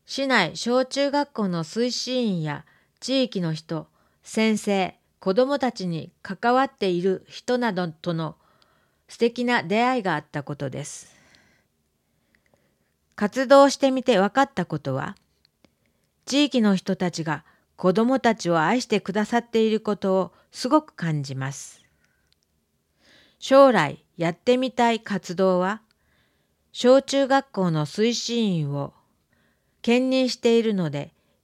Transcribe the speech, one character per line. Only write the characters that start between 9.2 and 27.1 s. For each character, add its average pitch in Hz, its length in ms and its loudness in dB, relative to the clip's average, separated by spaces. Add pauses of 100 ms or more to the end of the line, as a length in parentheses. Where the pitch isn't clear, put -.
な 240 180 0
出 208 200 0
会 254 180 0
い - 20 -6
が 180 120 -2
あ 147 40 -2
っ - 120 -10
た 147 120 -8
こ 147 120 -10
と 139 140 -8
で 131 160 -10
す。 - 320 -20 (2000)
活 233 320 -2
動 277 220 10
し - 60 -4
て 269 140 2
み 262 140 -2
て 233 140 4
分 202 160 2
か 277 80 4
っ 269 120 -2
た 180 120 -4
こ 156 120 -6
と 135 160 -6
は、 143 220 -8 (1080)
地 285 200 2
域 254 140 0
の 208 140 4
人 185 220 -2
た 180 160 -2
ち 165 100 -6
が 156 220 -6 (320)
子 185 160 2
ど 220 120 2
も 262 140 2
た 226 160 2
ち - 160 -4
を 165 100 2
愛 214 220 0
し - 40 -10
て 208 140 0
く - 120 -8
だ 208 120 -2
さ 240 140 -2
っ 233 100 -6
て 226 140 0
い 220 80 2
る 214 100 0
こ 208 160 -4
と 190 200 0
を 180 160 -2 (180)
す - 180 -8
ご 302 140 2
く - 120 -14
感 156 280 -4
じ 135 120 -10
ま 135 180 -8
す。 - 320 -18 (1500)
将 269 320 8
来 156 340 0 (120)
や 170 140 -2
っ 170 40 -4
て 247 220 0
み 254 160 -2
た 233 200 2
い 220 80 -4
活 185 360 -8
動 185 240 2
は、 196 220 -4 (920)
小 262 280 4
中 277 260 0